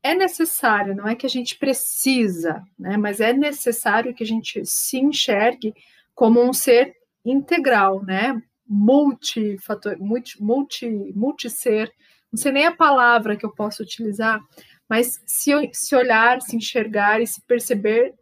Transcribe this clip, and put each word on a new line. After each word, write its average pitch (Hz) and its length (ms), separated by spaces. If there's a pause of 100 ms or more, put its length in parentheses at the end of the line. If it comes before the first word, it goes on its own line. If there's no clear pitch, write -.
é 294 100
necessário, 269 800
não 202 120
é 220 80
que 247 100
a 254 40
gente 247 280
precisa, 220 1040 (160)
né? 190 200
Mas 208 240
é 226 100
necessário 247 800
que 240 100
a 214 40
gente 220 380
se - 320
enxergue 247 760 (400)
como 233 280
um 247 100
ser 254 460 (260)
integral, 247 800
né? 220 380 (280)
Multifator-, 208 1300
multi, 214 460
multi, 247 460 (260)
multisser, 226 760 (400)
não 220 80
sei 277 120
nem 285 140
a 339 100
palavra 240 600
que 220 80
eu 208 60
posso 214 300
utilizar, 220 580 (500)
mas 240 360
se, - 260 (220)
se - 220
olhar, 247 460
se - 140
enxergar 220 680
e 233 60
se - 140
perceber 226 800